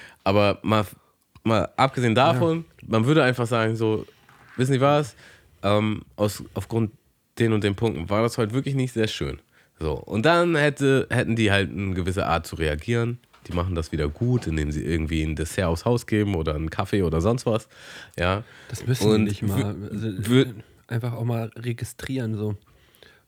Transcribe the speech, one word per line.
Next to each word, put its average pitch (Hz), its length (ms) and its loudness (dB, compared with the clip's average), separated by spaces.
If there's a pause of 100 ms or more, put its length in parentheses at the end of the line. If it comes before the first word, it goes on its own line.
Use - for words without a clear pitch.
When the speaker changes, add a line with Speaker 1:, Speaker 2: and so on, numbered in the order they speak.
(240)
Speaker 1:
aber 101 380 2
mal, 107 240 2 (580)
mal 110 340 2
abgesehen 123 360 2
davon, 160 520 2 (140)
Speaker 2:
Ja. - 80 -20
Speaker 1:
man 113 200 2
würde 156 160 4
einfach 123 240 0
sagen 113 280 0
so, 110 300 -2 (500)
„Wissen 127 180 0
Sie 127 80 2
was, 143 340 2 (480)
ähm, 107 400 2 (120)
aus, 104 280 -2 (100)
aufgrund 107 380 -2 (480)
den 113 140 2
und 104 100 0
den 101 120 2
Punkten 90 340 -4
war 107 120 2
das 117 160 0
heute 110 160 -2
wirklich 135 220 -4
nicht 131 180 -2
sehr 110 140 0
schön.“ 69 320 -6 (400)
So, 78 160 -2
und 110 320 -2
dann 170 280 4
hätte, 139 540 2
hätten 117 260 0
die 110 160 4
halt 98 200 2
eine 95 240 -2
gewisse 90 320 -2
Art 82 180 0
zu - 100 -12
reagieren. 117 600 -2 (300)
Die - 60 -10
machen 87 220 -2
das 80 160 -4
wieder 76 160 0
gut, 120 400 0
indem 76 240 -2
sie 76 120 -4
irgendwie 78 400 -2
ein 78 120 -2
Dessert 82 320 -2
aufs 85 180 -2
Haus 120 220 0
geben 104 280 0
oder 78 200 -2
einen 80 140 -4
Kaffee 98 340 -2
oder 80 160 2
sonst 110 260 0
was. 113 220 -2 (500)
Ja. 95 260 0 (260)
Speaker 2:
Das - 160 -10
müssen 117 240 2
Speaker 1:
Und 107 160 4
Speaker 2:
die 104 60 -2
nicht 104 120 -8
mal. 101 320 -2
Speaker 1:
wü-, 101 160 -10
Speaker 2:
Also, 107 160 -6
Speaker 1:
wü- 113 460 2 (340)
Speaker 2:
einfach 117 260 -4
auch 113 120 -6
mal 113 300 -4
registrieren, 117 800 -6
so. 104 200 -4 (720)